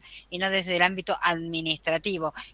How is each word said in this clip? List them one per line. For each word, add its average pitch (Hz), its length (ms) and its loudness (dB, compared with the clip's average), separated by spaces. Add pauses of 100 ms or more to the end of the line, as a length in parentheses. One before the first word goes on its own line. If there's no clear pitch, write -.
(300)
y 180 80 -8
no 190 120 0
desde 185 280 0
el 175 40 6
ámbito 185 400 2
administrativo. 165 1120 0 (200)